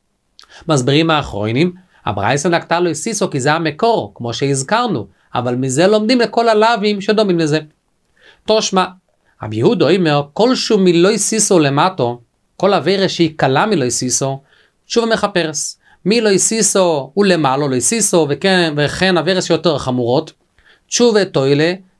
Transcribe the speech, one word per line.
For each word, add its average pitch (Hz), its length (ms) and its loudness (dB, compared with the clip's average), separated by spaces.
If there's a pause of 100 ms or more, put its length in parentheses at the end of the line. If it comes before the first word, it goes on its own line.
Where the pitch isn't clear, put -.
(680)
מסבירים 147 420 2
האחרונים, 139 640 -2 (320)
הברייתא 104 420 -2
נקטה, 170 320 -2
"לא 175 100 0
יסיסו", 185 400 -4
כי 143 100 -6
זה 143 140 0
המקור, 160 640 -2
כמו 117 180 -6
שהזכרנו, 143 760 -2 (280)
אבל 120 200 -2
מזה 135 320 0
לומדים 214 340 2
לכל 233 280 0
הלאווים 214 520 2
שדומים 202 380 0
לזה. 156 200 0 (840)
תושמע, 214 400 0 (580)
רבי 107 120 -8
יהודה 160 400 2
אומר, 151 280 2 (100)
כל 254 220 2
שהוא 220 280 0
מלא 180 280 4
יסיסו 208 480 0
למטו, 143 600 0 (380)
כל 196 160 0
עבירה 180 360 0
שהיא 160 280 -2
קלה 143 280 0
מלא 175 200 0
יסיסו, 131 540 -4 (460)
תשובה 226 280 0
מכפרס. 175 680 -4 (260)
מלא 220 240 2
יסיסו 185 880 0
ולמעלה 151 500 2
לא 131 80 -2
יסיסו, 175 540 0
וכן, 170 480 0
וכן 175 400 0
עבירה 175 240 0
שיותר 160 360 0
חמורות, 127 560 -2 (540)
תשובה 214 380 2
תוילה, 143 480 0 (260)